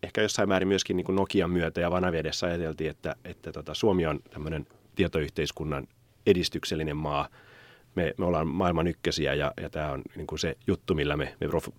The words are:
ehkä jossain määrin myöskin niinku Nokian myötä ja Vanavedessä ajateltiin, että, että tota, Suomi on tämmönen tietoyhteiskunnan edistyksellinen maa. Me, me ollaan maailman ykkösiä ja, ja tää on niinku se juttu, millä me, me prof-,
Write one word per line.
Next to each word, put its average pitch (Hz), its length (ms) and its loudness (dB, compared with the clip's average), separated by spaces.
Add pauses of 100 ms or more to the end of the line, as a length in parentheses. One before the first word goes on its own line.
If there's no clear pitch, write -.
ehkä 107 200 0
jossain 104 260 2
määrin 92 200 4
myöskin 95 280 2
niinku 90 160 0
Nokian 95 380 2
myötä 87 300 0
ja 87 100 2
Vanavedessä 87 560 0
ajateltiin, 80 440 -2
että, - 340 -8
että 85 280 -12
tota, 76 220 -10
Suomi 92 320 4
on 76 140 0 (100)
tämmönen 76 360 -6 (280)
tietoyhteiskunnan 76 920 -2 (380)
edistyksellinen 78 680 2
maa. 73 320 -2 (680)
Me, 85 240 0
me 92 60 -2
ollaan 82 220 2
maailman 85 400 2
ykkösiä 80 480 0
ja, 71 260 0
ja 82 100 -8
tää 76 220 -4
on 65 100 -6 (140)
niinku 78 200 -10
se 82 200 -4 (100)
juttu, 92 280 0
millä 73 220 0
me, - 240 -4
me 80 60 -2
prof-, 80 320 -2